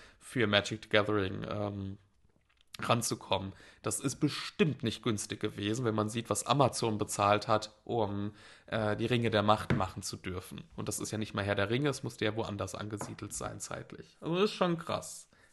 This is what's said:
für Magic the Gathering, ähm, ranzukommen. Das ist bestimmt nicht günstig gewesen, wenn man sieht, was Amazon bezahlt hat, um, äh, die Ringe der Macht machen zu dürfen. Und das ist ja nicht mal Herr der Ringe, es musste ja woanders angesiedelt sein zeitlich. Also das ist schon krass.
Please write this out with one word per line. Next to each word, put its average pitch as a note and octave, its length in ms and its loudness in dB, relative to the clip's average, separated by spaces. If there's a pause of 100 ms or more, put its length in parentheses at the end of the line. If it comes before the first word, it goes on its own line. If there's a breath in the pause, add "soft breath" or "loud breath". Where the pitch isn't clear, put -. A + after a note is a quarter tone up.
(180 loud breath)
für - 280 0
Magic G#2 380 2
the - 40 -16
Gathering, G#2 600 2
ähm, G2+ 500 -4 (840)
ranzukommen. G#2+ 720 0 (300 loud breath)
Das - 180 -2
ist - 160 -2
bestimmt - 680 0
nicht A2 220 -2
günstig A2 340 -2
gewesen, G#2+ 460 -2
wenn A2 100 2
man G#2+ 140 2
sieht, A2 200 -6
was - 180 -2
Amazon A#2+ 520 4
bezahlt G#2 480 4
hat, A2 260 2 (120)
um, G2+ 480 -2 (340 loud breath)
äh, G#2+ 300 0
die A2 100 -2
Ringe A#2 240 2
der G#2 120 4
Macht G#2+ 340 4
machen G2 260 -2
zu - 140 -8
dürfen. - 480 -8 (100)
Und A2 140 -8
das G#2 100 -4
ist - 140 -6
ja G#2+ 60 -2
nicht G#2 160 -4
mal G2+ 100 0
Herr G2+ 100 2
der G2+ 160 0
Ringe, C#3 200 2
es B2 120 -4
musste - 220 -4
ja G#2+ 100 2
woanders G#2 400 -4
angesiedelt G#2+ 600 -8
sein G#2+ 260 -8
zeitlich. - 600 -12
Also E3 140 -2
das F#3 100 4
ist G#3 80 4
schon F3 260 2
krass. - 500 -6 (240 soft breath)